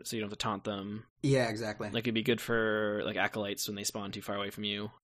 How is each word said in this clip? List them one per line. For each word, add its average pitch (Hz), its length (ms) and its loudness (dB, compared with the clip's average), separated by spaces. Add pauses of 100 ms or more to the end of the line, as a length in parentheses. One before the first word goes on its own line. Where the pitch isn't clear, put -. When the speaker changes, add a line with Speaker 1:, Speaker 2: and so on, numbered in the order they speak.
Speaker 1:
so - 120 -4
you 110 40 -2
don't 104 100 -4
have 107 80 -8
to - 40 -2
taunt 104 220 0
them. 104 400 -4 (180)
Speaker 2:
Yeah, 131 260 6
exactly. 107 400 -4
Speaker 1:
Like, 110 160 0
it'd 117 100 2
be 113 80 4
good 113 180 4
for, 107 640 2
like, 101 120 -2
acolytes 101 520 0
when 101 80 -4
they 101 80 -4
spawn 101 260 -4
too 104 100 -6
far 101 160 -2
away 101 140 -2
from 107 140 -6
you 104 260 -2 (220)